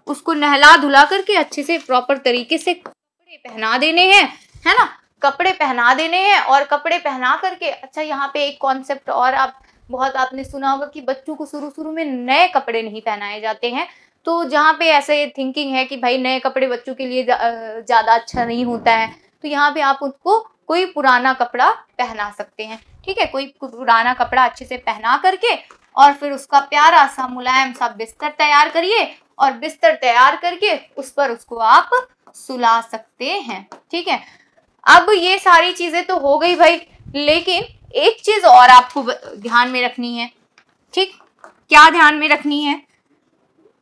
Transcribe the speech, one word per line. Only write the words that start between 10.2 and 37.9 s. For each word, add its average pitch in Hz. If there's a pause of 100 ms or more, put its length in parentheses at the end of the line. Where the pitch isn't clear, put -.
सुना 269
होगा 277
कि 294
बच्चों 269
को 294
शुरू 294
शुरू 311
में 320
नए 269
कपड़े 240
नहीं 214
पहनाए 208
जाते 220
हैं। 294 (380)
तो 339
जहाँ 302
पे 311
ऐसे 294
थिंकिंग 269
है 262
कि 269
भाई 247
नए 254
कपड़े 262
बच्चों 247
के 262
लिए 254
जा-, 247
अ, 226
ज़्यादा 226
अच्छा 233
नहीं 240
होता 233
है, 226 (320)
तो 320
यहाँ 294
पे 302
आप 277
उनको 330 (280)
कोई 349
पुराना 262
कपड़ा 247
पहना 226
सकते 208
हैं, 220 (260)
ठीक 381
है। 381
कोई 269 (160)
पुराना 233
कपड़ा 254
अच्छे 240
से 254
पहना 226
करके 381 (400)
और 285
फिर 285
उसका 277
प्यारा 294
सा 262
मुलायम 254
सा 240
बिस्तर 226
तैयार 294
करिए 359 (360)
और 269
बिस्तर 311
तैयार 254
करके 359 (220)
उस 269
पर 277
उसको 233
आप 233 (460)
सुला 240
सकते 233
हैं, 233 (240)
ठीक 349
है। 269 (640)
अब 349
ये 370
सारी 349
चीजें 349
तो 370
हो 277
गई 339
भाई, 339 (400)
लेकिन 339 (320)